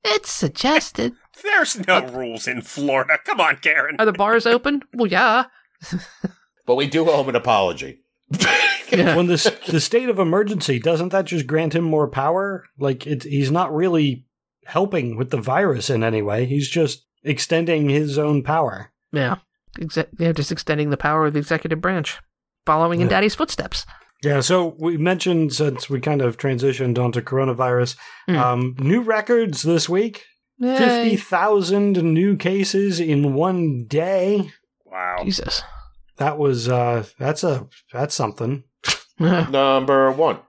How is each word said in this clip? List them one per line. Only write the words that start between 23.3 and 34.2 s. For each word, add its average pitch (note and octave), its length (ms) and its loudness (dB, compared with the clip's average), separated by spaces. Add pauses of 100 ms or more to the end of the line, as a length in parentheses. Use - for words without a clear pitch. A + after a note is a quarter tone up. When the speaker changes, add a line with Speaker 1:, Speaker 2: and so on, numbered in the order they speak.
Speaker 1:
footsteps. - 500 -6 (380)
Speaker 4:
Yeah, C#3+ 160 2
so E3+ 400 2
we E3 160 0
mentioned, E3 560 2
since C#3 360 -2
we C3+ 120 -2
kind D3 200 0
of A#2+ 160 0
transitioned B2+ 640 0
onto A#2+ 220 0
coronavirus, B2 720 0 (340)
Speaker 1:
Mm. E3+ 140 2
Speaker 4:
um, B2 380 0
new F#3 220 2
records A3 600 0
this E3 260 2
week. G3+ 360 -2 (340)
Speaker 1:
Yay. B3+ 180 0
Speaker 4:
Fifty A#3 400 4
thousand G3+ 760 2 (100)
new E3+ 340 2
cases G3 640 0
in C#3+ 360 2
one D#3+ 520 0
day. F3+ 640 0 (340)